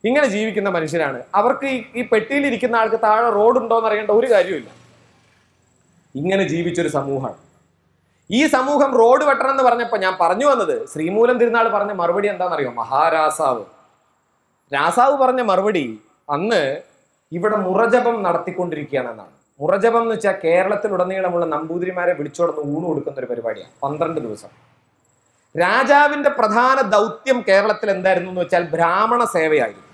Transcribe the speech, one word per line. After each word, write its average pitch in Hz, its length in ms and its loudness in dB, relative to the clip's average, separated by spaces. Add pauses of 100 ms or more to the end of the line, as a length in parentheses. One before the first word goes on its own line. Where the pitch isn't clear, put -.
ഇങ്ങനെ 277 220 2
ജീവിക്കുന്ന 208 440 -2
മനുഷ്യരാണ്. 151 520 -2 (120)
അവർക്ക് 240 320 2
ഈ, 254 180 -4 (100)
ഈ 247 80 -4
പെട്ടിയിൽ 254 440 0
ഇരിക്കുന്ന 233 300 0
ആൾക്ക് 226 260 0
താഴെ 220 280 4
റോഡ് 214 280 4
ഉണ്ടോ 226 180 0
എന്ന് 220 120 0
അറിയേണ്ട 208 220 -2
ഒരു 233 200 4
കാര്യമില്ല. 180 400 2 (1400)
ഇങ്ങനെ 185 300 0
ജീവിച്ചൊരു 165 440 -2
സമൂഹമാണ്. 135 460 -4 (960)
ഈ 254 160 2
സമൂഹം 269 520 2
റോഡ് 254 260 6
വെട്ടണം 269 260 0
എന്ന് 269 120 0
പറഞ്ഞപ്പോൾ 240 340 2
ഞാൻ 185 240 -2
പറഞ്ഞു 190 260 2
വന്നത്, 165 420 0
ശ്രീമൂലം 214 500 0
തിരുനാൾ 226 300 2
പറഞ്ഞ 208 240 -2
മറുപടി 190 360 -2
എന്താണെന്നറിയോ? 175 420 -4
മഹാരാസാവ് 135 920 0 (1080)
രാസാവ് 208 420 2
പറഞ്ഞ 254 240 2
മറുപടി 185 600 -2 (300)
അന്ന്, 156 460 -2 (560)
"ഇവിടെ 202 240 -2
മുറജപം 220 680 0
നടത്തിക്കൊണ്ടിരിക്കുകയാണെന്നാണ്." 151 1040 -4 (320)
മുറജപം 202 420 2
എന്ന് 226 120 -2
വെച്ചാൽ 202 200 -2 (100)
കേരളത്തിലുടനീളമുള്ള 180 1000 0
നമ്പൂതിരിമാരെ 175 680 -4
വിളിച്ചോടന്ന് 151 480 -4
ഊണ് 147 260 -6
കൊടുക്കുന്ന 139 320 -6
ഒരു 123 80 -8
പരിപാടിയാണ്, 113 440 -8 (120)
പന്ത്രണ്ട് 156 380 -4
ദിവസം. 107 280 -12 (1120)
രാജാവിന്റെ 277 680 2
പ്രധാന 240 500 2
ദൗത്യം 220 680 0
കേരളത്തിൽ 202 420 2
എന്തായിരുന്നു 185 400 0
എന്ന് 180 100 -6
വെച്ചാൽ 175 220 0
ബ്രാഹ്മണ 180 640 2
സേവയായിരുന്നു. 156 680 0